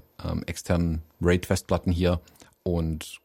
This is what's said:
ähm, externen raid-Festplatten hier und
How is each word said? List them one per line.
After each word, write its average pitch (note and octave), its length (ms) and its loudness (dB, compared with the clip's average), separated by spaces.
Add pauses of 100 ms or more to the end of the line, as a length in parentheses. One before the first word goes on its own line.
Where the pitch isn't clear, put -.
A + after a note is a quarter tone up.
(240)
ähm, E2 220 -4
externen E2+ 560 -2 (180)
raid-Festplatten F2+ 720 2
hier F2 280 2 (420)
und D#2+ 640 -2